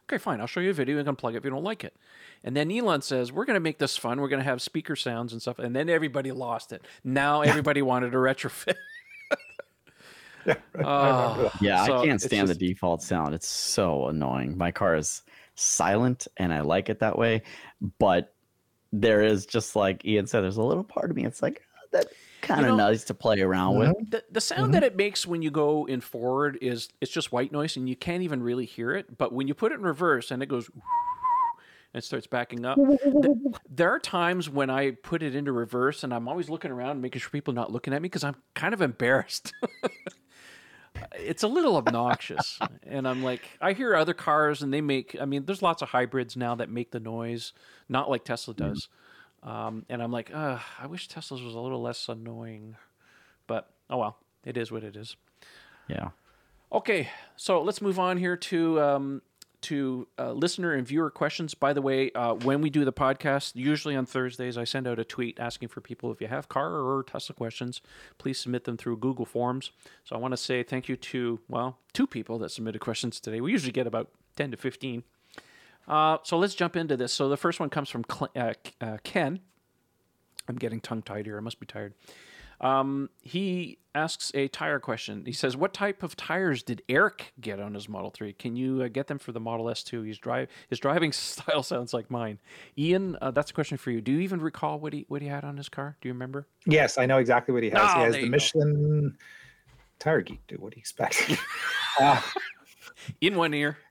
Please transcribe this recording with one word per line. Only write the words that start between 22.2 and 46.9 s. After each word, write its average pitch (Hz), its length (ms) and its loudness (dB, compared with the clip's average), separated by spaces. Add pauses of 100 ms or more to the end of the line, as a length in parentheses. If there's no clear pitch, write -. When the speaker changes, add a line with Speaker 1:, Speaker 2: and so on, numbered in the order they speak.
Speaker 3:
kinda 147 200 2
Speaker 1:
You 127 60 6
know, 110 80 8
Speaker 3:
nice 107 300 6
to 104 80 -4
play 107 260 2
around 92 360 4
with." 113 120 6
Speaker 2:
Mm-hmm. 214 220 2
Speaker 1:
the, 220 200 -2
the 220 100 0
sound - 260 0
Speaker 2:
Mm-hmm. 131 80 4
Speaker 1:
that 311 100 8
it 214 100 4
makes 202 320 0
when 170 160 -2
you 156 80 0
go 151 360 4
in 131 140 -2
forward 131 600 0
is, 123 280 -2 (100)
it's 135 100 -4
just - 220 -4
white 123 180 0
noise, 147 260 -2
and 127 120 -4
you 127 80 -2
can't 175 260 -2
even 147 180 -2
really 120 260 -2
hear 117 260 -4
it. 190 260 -6
But 123 140 0
when 135 160 -2
you 147 60 0
put 226 180 2
it 262 80 -8
in - 20 -10
reverse 156 480 2
and 131 140 -4
it - 20 -12
goes, 123 220 -4
and 988 1300 -2
it - 40 -10
starts - 240 -8
backing 120 360 -4
up, 131 120 0
th-, 277 260 6
Speaker 2:
<laughs> 277 640 2
Speaker 1:
there 165 220 2
are 269 80 2
times 175 500 0
when 139 220 0
I 135 220 2
put 156 320 -4
it 131 100 -2
into 143 160 -2
reverse, 123 540 0
and 123 100 -4
I'm 117 140 -4
always 160 200 -4
looking 160 220 -6
around, 127 300 -4
making 127 200 -6
sure - 100 -10
people 147 200 -4
are 120 60 -2
not 117 160 -2
looking 135 200 -4
at 143 80 0
me 180 80 -6
'cause 151 140 -4
I'm 143 140 -2 (180)
kind 180 180 0
of 202 80 -2
embarrassed. 127 720 2 (300)
<laughs> - 100 -2 (1200)
It's 98 280 -4
a 214 60 2
little 277 280 4
obnoxious. - 880 0
<laughs> - 40 -4 (200)
And 131 180 -4
I'm 127 180 -2
like, 127 180 -2 (180)
I 185 120 2
hear 220 240 0
other 160 180 4
cars, 151 480 2
and 139 100 0
they 147 80 2
make, 139 400 -2
I 143 40 -4
mean, 139 200 -2
there's 190 160 -4
lots 170 220 2
of 131 60 -6
hybrids 127 480 0
now 120 180 -2
that 117 160 -6
make 120 220 -6